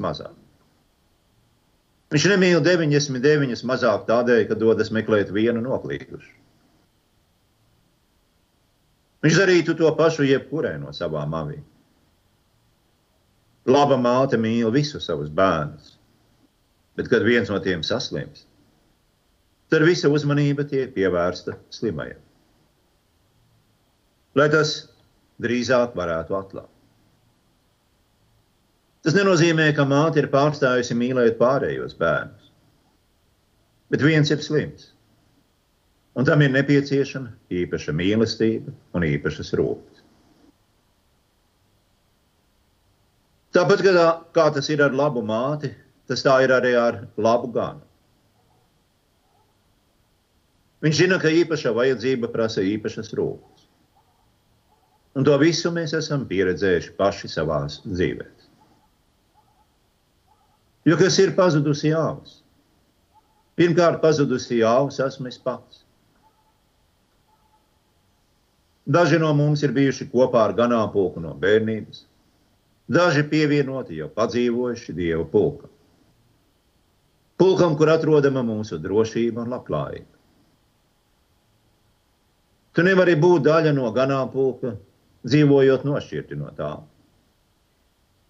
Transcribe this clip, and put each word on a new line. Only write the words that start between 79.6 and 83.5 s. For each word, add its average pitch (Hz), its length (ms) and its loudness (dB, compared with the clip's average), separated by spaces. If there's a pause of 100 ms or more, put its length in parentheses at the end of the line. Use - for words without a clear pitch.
Tu 165 100 0
nevari 180 380 4
būt 170 260 4
daļa 151 300 4